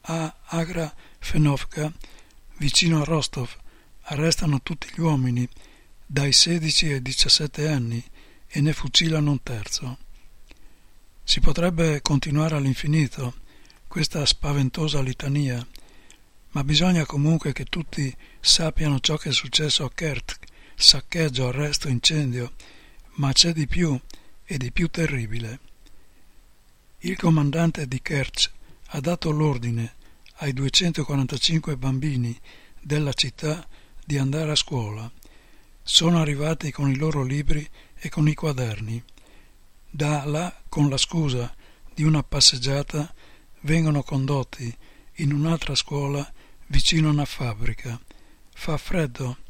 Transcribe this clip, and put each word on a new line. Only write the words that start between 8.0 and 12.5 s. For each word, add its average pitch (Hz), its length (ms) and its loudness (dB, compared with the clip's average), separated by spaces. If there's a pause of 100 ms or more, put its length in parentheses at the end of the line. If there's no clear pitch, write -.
e - 120 -2
ne 123 120 4
fucilano 151 580 0
un 135 120 0
terzo. 127 560 -8 (1200)
Si - 180 2
potrebbe 165 600 6
continuare 151 560 0